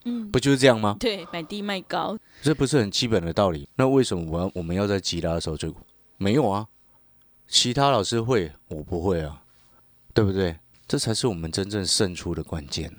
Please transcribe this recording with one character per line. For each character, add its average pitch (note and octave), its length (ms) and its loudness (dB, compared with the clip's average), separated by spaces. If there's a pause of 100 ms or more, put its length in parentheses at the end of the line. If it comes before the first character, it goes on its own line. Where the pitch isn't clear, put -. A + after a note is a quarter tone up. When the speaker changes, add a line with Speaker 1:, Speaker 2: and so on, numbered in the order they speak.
Speaker 1:
嗯。 A#3 260 -6
Speaker 2:
不 A#2+ 80 2
就 C#3 120 2
是 C#3 80 4
这 C3 80 6
样 A#2+ 120 8
吗？ G#2 220 0
Speaker 1:
对， G3 320 -4
买 E3+ 100 -6
低 G3+ 200 -10
卖 G3+ 200 -6
高。 E3+ 360 -6 (240)
Speaker 2:
这 D3+ 120 4
不 C#3 120 0
是 D3 120 2
很 G#2 120 2
基 B2 180 -2
本 G#2 160 2
的 E2 80 -2
道 G2 180 4
理？ D2+ 160 -4 (100)
那 C3 120 4
为 C3+ 160 6
什 G2+ 120 -2
么 E2+ 140 -6
我 E2 100 -2
要， F#2 140 -2
我 F2+ 80 -6
们 E2+ 140 -2
要 G2+ 100 2
在 G2+ 140 2
急 F2 220 -4
拉 E2 100 0
的 E2+ 80 0
时 - 80 -6
候 D#2 80 -4
追 E2 140 -6
股？ - 80 -12 (400)
没 G2 160 2
有 C3+ 140 4
啊， G2+ 180 -2 (840)
其 - 240 2
他 C#3 180 4
老 A2+ 140 4
师 A#2 160 0
会， A2+ 320 0 (160)
我 D#2 140 -8
不 F2 180 -4
会 F2 220 0
啊， D2+ 200 -10 (680)
对 A2+ 120 4
不 G2 80 2
对？ F#2 240 0 (300)
这 D3 120 -2
才 A2+ 160 -2
是 C3 120 -2
我 A2+ 80 0
们 E2 160 -6
真 F#2+ 180 -4
正 G2+ 160 -4
胜 F2+ 300 0
出 E2+ 200 -6
的 D#2+ 80 -4
关 D#2 240 -8
键 D2 220 -8 (100)